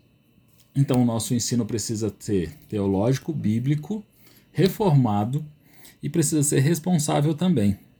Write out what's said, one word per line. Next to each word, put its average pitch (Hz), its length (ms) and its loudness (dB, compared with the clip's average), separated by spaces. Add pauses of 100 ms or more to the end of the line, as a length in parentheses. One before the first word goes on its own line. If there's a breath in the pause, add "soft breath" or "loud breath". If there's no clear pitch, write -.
(760)
Então, 139 260 2
o - 20 2
nosso 113 300 -2
ensino 120 320 -2
precisa 107 540 -4
ser 87 320 -2 (160)
teológico, 104 640 0
bíblico, 139 720 -2 (480 soft breath)
reformado 143 920 2 (560 loud breath)
e 147 80 -8
precisa 151 340 0
ser 143 180 2
responsável 151 760 0
também. 139 440 2 (220)